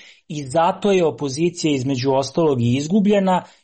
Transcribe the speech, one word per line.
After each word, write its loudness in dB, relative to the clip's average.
i -10
zato 0
je 2
opozicija -2
između -2
ostalog 0
i 2
izgubljena, 2